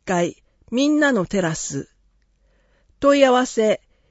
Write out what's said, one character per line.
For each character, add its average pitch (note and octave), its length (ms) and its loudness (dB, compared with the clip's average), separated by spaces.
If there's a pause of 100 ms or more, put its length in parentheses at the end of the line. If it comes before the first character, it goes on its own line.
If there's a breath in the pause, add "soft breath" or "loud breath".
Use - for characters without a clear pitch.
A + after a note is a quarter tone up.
階、 F3 380 -4 (280)
み C4+ 180 0
ん D4+ 120 0
な C#4+ 120 2
の G3 140 -2
テ G3+ 140 -4
ラ E3 140 -2
ス。 - 360 -10 (1080)
問 C#4+ 180 4
い C#4 60 4
合 B3+ 80 4
わ B3 140 2
せ、 G#3+ 360 -2 (280)